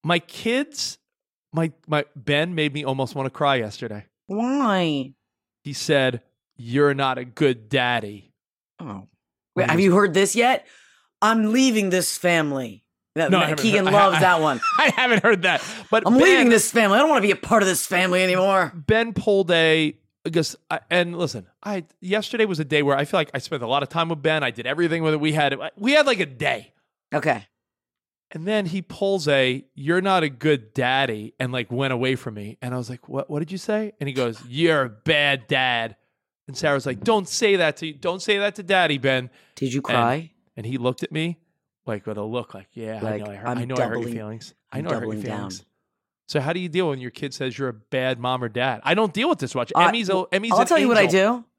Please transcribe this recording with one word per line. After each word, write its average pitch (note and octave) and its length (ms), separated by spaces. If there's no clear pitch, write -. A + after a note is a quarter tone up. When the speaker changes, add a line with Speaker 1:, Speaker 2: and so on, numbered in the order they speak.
Speaker 1:
My E3+ 140
kids, - 760
my, D#3+ 180
my, D3+ 160
Ben D3 420
made D3+ 180
me D3 100
almost C3+ 320
wanna C3+ 140
cry C#3+ 260
yesterday. G#2+ 500
Speaker 2:
Why? F#3+ 840
Speaker 1:
He C#3+ 100
said, C3 480
"You're C#3 360
not C3+ 240
a B2+ 80
good B2 440
daddy." A2+ 640
Speaker 2:
Oh. E3+ 60
Speaker 1:
When G2 220
Speaker 2:
Wait, F#3 80
Speaker 1:
he D3 60
Speaker 2:
have D#3 80
Speaker 1:
was F#3+ 80
Speaker 2:
you F3+ 100
heard G3+ 180
this G3 220
yet? - 320
"I'm A3 320
leaving A3+ 360
this F3+ 280
family." C#3+ 680
That, D3+ 160
Speaker 1:
No, F#3+ 60
I F3 40
Speaker 2:
that D3+ 100
Speaker 1:
haven't D3+ 120
Speaker 2:
Keegan G3+ 220
Speaker 1:
heard, F#3+ 80
Speaker 2:
loves G3 220
Speaker 1:
I, - 20
I, D#3 40
Speaker 2:
that F3+ 200
one. C#3+ 180
Speaker 1:
<laughs> - 100
I C#4+ 100
haven't A#3+ 340
heard G3+ 200
that. F3 200
But A3 160
Speaker 2:
"I'm A3 80
Speaker 1:
Ben, C4 100
Speaker 2:
leaving F4 260
this A3+ 220
family. G#3+ 260
I - 20
don't D4+ 100
wanna D4 120
be D4 100
a C#4 40
part G#3+ 280
of G3 40
this F3+ 200
family F#3 360
anymore." F#3 520
Speaker 1:
Ben A3 380
pulled F#3+ 380
a, D#3+ 460
I D#3+ 40
guess, D#3+ 260
I, - 200
and F3 280
listen, B2+ 300
I, G3 220
yesterday G#3+ 440
was F3+ 140
a D#3 60
day D3 180
where C#3 140
I C#3+ 80
feel F3+ 160
like D3+ 120
I C#3 40
spent B2+ 260
a A#2 40
lot C#3 160
of C3+ 60
time E3 200
with D#3+ 120
Ben. D#3 220
I B2 80
did A#2 160
everything D#3+ 360
with D#3 100
it. D3+ 80
We D#3 100
had, C#3+ 240
we A3+ 160
had, D4+ 140
like, A#3+ 120
a F3 60
day. C3 480
Speaker 2:
Okay. C#3+ 320
Speaker 1:
And D#3+ 140
then G#3 180
he F3+ 160
pulls G3 460
a, C3+ 360
"You're D#3+ 260
not F#3 220
a D3+ 60
good C3 440
daddy," B2 680
and, B2+ 120
like, B2 200
went C3 220
away C3 220
from A#2+ 180
me. G#2 280
And B2 120
I B2+ 40
was A#2 120
like, B2+ 180
"What, C3+ 220
what D3 100
did D#3+ 120
you F#3+ 80
say?" G#3+ 400
And C#3+ 100
he C3+ 40
goes, A#2+ 340
"You're D3+ 360
a B2 60
bad C#3+ 580
dad." B2 480
And C3+ 100
Sarah's C#3+ 280
like, B2 180
"Don't G#3+ 260
say G3+ 280
that D#3+ 200
to, D#3+ 160
don't F3 300
say G3+ 160
that G3+ 160
to G#3 80
daddy, E3+ 340
Ben." C3 320
Speaker 2:
Did C3+ 160
you C3+ 80
Speaker 1:
And, C3+ 60
Speaker 2:
cry? A#2+ 460
Speaker 1:
and A2 80
he B2+ 140
looked B2 240
at - 80
me, D#3+ 260
like, G#2+ 220
with G#2+ 100
a G2+ 60
look A2+ 320
like, F#2+ 180
"Yeah, A2 280
Speaker 2:
Like, A2 120
Speaker 1:
I G#2 120
know G#2 60
I G2+ 40
hurt, G2 140
Speaker 2:
"I'm B2 100
Speaker 1:
I A#2+ 60
know B2+ 100
I B2 60
hurt A2+ 100
your A#2 80
Speaker 2:
doubling, A#2+ 160
Speaker 1:
feelings. A2 380
I C3 80
Speaker 2:
I'm - 60
Speaker 1:
know - 40
I - 60
hurt A2 60
your G#2+ 120
Speaker 2:
doubling G#2+ 140
down." G#2+ 100
Speaker 1:
feelings." F#2 140
So D3+ 140
how D3 120
do F3+ 60
you F3+ 100
deal F3 200
when C3+ 100
your B2 120
kid C#3 240
says C3 220
you're C3 120
a A#2 40
bad C3 460
mom B2 240
or A#2+ 60
dad? A#2+ 340
I D#3 120
don't G#3 180
deal B3 160
with E4+ 100
this B2+ 140
much. B2 220
Speaker 2:
Uh, - 60
Speaker 1:
Emmy's F#3 280
a, F#3+ 220
Emmy's G#3 220
Speaker 2:
I'll G#3 80
Speaker 1:
an B3 60
Speaker 2:
tell E4 120
you C#4 80
what A#3 100
I G3+ 60
Speaker 1:
angel. F#3+ 360
Speaker 2:
do. A#3 60